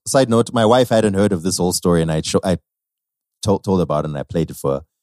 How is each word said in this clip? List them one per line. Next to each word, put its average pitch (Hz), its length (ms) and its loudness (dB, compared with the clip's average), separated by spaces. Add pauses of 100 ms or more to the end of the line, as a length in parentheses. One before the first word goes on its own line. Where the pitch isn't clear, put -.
side 131 220 2
note. 113 220 2
My 117 140 2
wife 120 240 4
hadn't 110 240 2
heard 98 180 2
of 85 120 -4
this 90 140 -4
whole 90 160 0
story, 87 280 2
and 80 100 -2
I 78 100 -2
cho-, - 220 -2
I 92 140 0 (880)
told, 95 200 -2
told 95 160 0
her 85 40 0
about 76 220 -2
it, 78 40 -8
and 73 80 -8
I 67 60 -6
played 82 260 -4
it 76 80 -18
for 69 140 -4
her, 67 100 -4 (220)